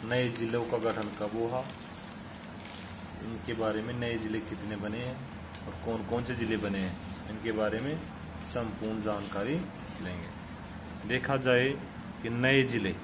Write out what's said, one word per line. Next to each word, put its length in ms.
नए 240
जिलों 360
का 120
गठन 240
कब 320
हुआ, 320
इनके 300
बारे 280
में, 120
नए 240
जिले 220
कितने 360
बने 220
हैं 320
और 60
कौन 200
कौन 180
से 120
जिले 220
बने 220
हैं, 180
इनके 220
बारे 280
में 220
संपूर्ण 560
जानकारी 600
लेंगे। 260
देखा 300
जाए 420
कि 60
नए 340
जिले 400